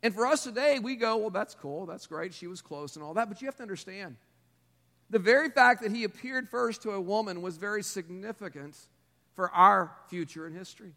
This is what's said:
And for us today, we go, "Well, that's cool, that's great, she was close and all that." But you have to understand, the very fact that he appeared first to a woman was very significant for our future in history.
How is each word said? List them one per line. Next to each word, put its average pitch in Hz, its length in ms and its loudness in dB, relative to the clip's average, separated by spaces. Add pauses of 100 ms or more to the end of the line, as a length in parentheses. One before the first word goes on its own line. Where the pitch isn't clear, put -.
And 220 100 2
for 220 140 2
us 285 160 2
today, 269 340 2
we 254 180 -4
go, 226 220 0
"Well, 214 140 -2
that's 202 240 -4
cool, 151 320 -8
that's 165 180 -12
great, 165 280 -8
she 175 120 -16
was 180 160 -12
close 147 340 -12
and 156 80 -14
all 156 120 -8
that." 220 140 0
But 202 120 -12
you 262 60 -6
have 269 80 -8
to 262 80 -16
understand, 190 520 -12 (920)
the 214 100 4
very 254 300 6
fact 247 320 6
that 214 100 -2
he 233 120 -4
appeared 254 460 -6
first 233 340 -4
to 214 80 -4
a 196 100 -4
woman 190 400 -2
was 180 160 -8
very 202 240 -4
significant 180 960 -12 (580)
for 180 160 -2
our 185 400 8 (160)
future 160 380 -8
in 160 80 -12
history. 185 440 -16